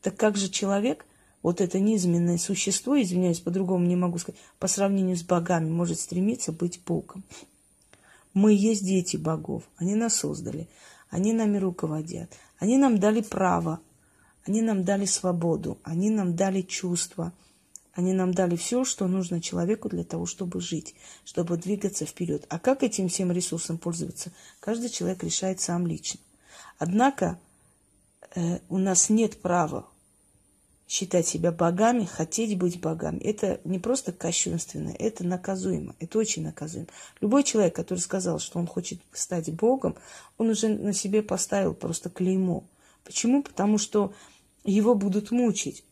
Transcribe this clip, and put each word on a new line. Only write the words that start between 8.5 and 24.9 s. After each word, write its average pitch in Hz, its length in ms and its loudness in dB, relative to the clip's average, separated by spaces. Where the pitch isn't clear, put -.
есть 202 300 4
дети 185 320 2
богов. 156 480 -4
Они 190 180 -2
нас 226 220 0
создали. 156 520 -6
Они 196 240 0
нами 214 260 2
руководят. 170 720 -4
Они 233 200 4
нам 247 220 6
дали 214 200 4
право. 170 600 0
Они 214 160 0
нам 208 220 2
дали 196 200 2
свободу. 170 760 0
Они 180 280 0
нам 185 260 0
дали 190 260 2
чувства. 175 680 -4
Они 185 200 0
нам 185 200 2
дали 180 220 2
всё, 240 300 0
что 196 240 -2
нужно 180 320 0
человеку 180 480 -2
для 170 160 -4
того, 170 200 -6
чтобы 175 360 -6
жить, - 340 -8
чтобы 170 320 -2
двигаться 185 500 -4
вперёд. 156 420 -4
А 170 120 -6
как 269 240 2
этим 196 240 0
всем 180 240 0
ресурсом 170 460 -4
пользоваться? 170 520 -6
Каждый 233 300 -4